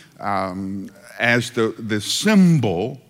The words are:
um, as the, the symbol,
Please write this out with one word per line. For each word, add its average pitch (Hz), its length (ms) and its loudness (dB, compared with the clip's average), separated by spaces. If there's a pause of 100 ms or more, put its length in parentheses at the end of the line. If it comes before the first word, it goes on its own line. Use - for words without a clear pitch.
(200)
um, 95 720 -6 (280)
as 120 340 0
the, 113 280 -2
the 107 220 -4
symbol, 143 960 2 (100)